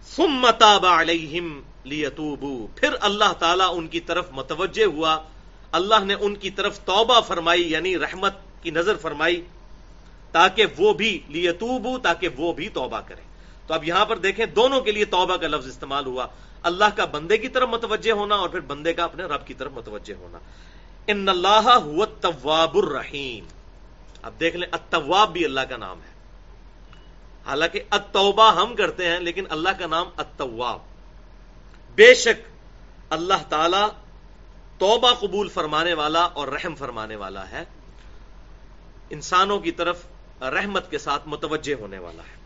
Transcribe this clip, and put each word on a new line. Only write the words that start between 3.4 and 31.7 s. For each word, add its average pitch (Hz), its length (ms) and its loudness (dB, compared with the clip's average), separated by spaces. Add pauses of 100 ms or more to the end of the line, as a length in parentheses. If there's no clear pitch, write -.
تعالیٰ 180 380 2
ان 165 100 -8
کی 160 200 -6
طرف 170 260 -2
متوجہ 160 600 -2
ہوا، 160 200 2 (600)
اللہ 196 320 2
نے 196 160 -2
ان 202 220 -2
کی 190 140 -6
طرف 196 280 -4
توبہ 226 420 4
فرمائی، 175 440 2
یعنی 160 280 -2
رحمت 185 360 -4 (280)
کی 165 80 -8
نظر 175 300 0
فرمائی، 165 400 -2 (920)
تاکہ 190 300 6 (140)
وہ 202 160 4
بھی، 208 180 0 (180)
لِيَتُوبُوا، 208 720 -2
تاکہ 175 240 0 (100)
وہ 165 160 -2
بھی 175 240 -8
توبہ 117 300 -6
کریں۔ - 180 -20 (420)
تو 156 60 -4
اب 160 100 -4
یہاں 175 220 2
پر 220 140 -2
دیکھیں، 196 260 0 (100)
دونوں 262 260 4
کے 214 100 0
لیے 208 200 2
توبہ 180 260 2
کا 165 100 -4
لفظ 147 200 -4
استعمال 139 380 -6
ہوا، 127 200 -6 (380)
اللہ 180 320 2
کا 202 160 0
بندے 160 260 0
کی 226 120 -4
طرف 254 200 0
متوجہ 226 520 -2
ہونا 208 140 0
اور 185 140 -2
پھر 175 220 -8
بندے 147 220 -2
کا 170 100 -2
اپنے 170 220 -8
رب 143 220 -6
کی 143 60 -14
طرف 131 220 -10
متوجہ 104 400 -14
ہونا۔ 87 240 -20
إِنَّ - 920 -6
اللَّهَ 196 360 4 (180)
هُوَ 151 240 -2
التَّوَّابُ 156 680 0 (100)
الرَّحِيمُ۔ 131 640 -8 (760)
اب 113 180 -16
دیکھ 165 180 -2
لیں، 175 140 -8
التواب 170 640 0
بھی 180 120 -2
اللہ 135 240 -2
کا 127 80 -10
نام 92 240 -12
ہے، - 120 -20 (1300)
حالانکہ 160 340 -2 (180)
التوبہ 202 560 4
ہم 185 220 2
کرتے 185 320 -2
ہیں، 170 120 0
لیکن 175 240 -6 (120)
اللہ 175 240 -2
کا 180 80 -8
نام 165 200 -2 (100)
التواب۔ 120 640 -8 (1160)